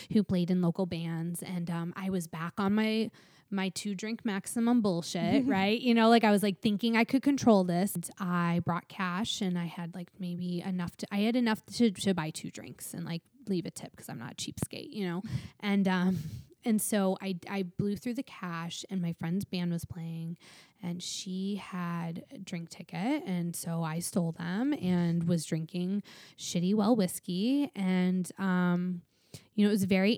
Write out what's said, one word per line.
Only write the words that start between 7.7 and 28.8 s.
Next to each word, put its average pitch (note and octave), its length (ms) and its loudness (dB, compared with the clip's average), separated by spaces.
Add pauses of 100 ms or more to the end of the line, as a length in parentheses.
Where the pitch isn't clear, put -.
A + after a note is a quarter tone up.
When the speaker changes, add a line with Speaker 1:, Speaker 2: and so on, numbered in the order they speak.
Speaker 1:
And E3+ 140 -4 (100)
I F3 460 2
brought F3 220 -2
cash F#3 540 -4
and F3+ 160 0
I E3+ 80 -2
had, E3+ 300 -8
like, F3+ 140 -10 (100)
maybe F3 420 -4
enough F3+ 360 -4
to, - 140 -8
I G3 80 0
had A3+ 160 4
enough A#3 300 2 (120)
to, A#3 140 6
to G3 220 0
buy D#3+ 180 -2
two - 200 -8
drinks - 420 -14
and, E3+ 120 -8
like, E3 160 -6 (260)
leave F#3 200 0
a - 40 -10
tip - 240 -14
'cause - 140 -18
I'm - 100 -8
not - 120 -12
a - 40 -16
cheapskate, - 560 -8
you G#3 140 -4
know? F3 160 -2 (200)
Speaker 2:
<laughs> - 180 -16
Speaker 1:
And, G3+ 280 2
um, F#3 300 2 (500)
and G#3+ 140 2
so F#3+ 400 2
I, F#3+ 140 -4 (120)
I G3 140 -4
blew G3+ 340 -4
through A#3+ 200 -4
the C4+ 80 -4
cash E3+ 680 -8
and F#3+ 100 -2
my E3+ 140 -2
friend's F3 320 -2
band F3 260 -2
was E3+ 140 -4
playing E3 520 -10 (440)
and F3 200 -6
she F#3+ 640 -6
had E3+ 680 -6
a C4+ 80 -14
drink E3+ 300 -8
ticket. G#3 580 -4
And F3 280 -2
so E3 280 -4
I D#3+ 160 -2
stole E3+ 320 0
them G#3 500 -2
and E3+ 460 2
was E3+ 180 2
drinking F3+ 560 -2 (380)
shitty F3+ 340 0
well A3 220 4
whiskey. G#3 800 0
And, F#3 520 2 (120)
um, F3+ 640 2 (500)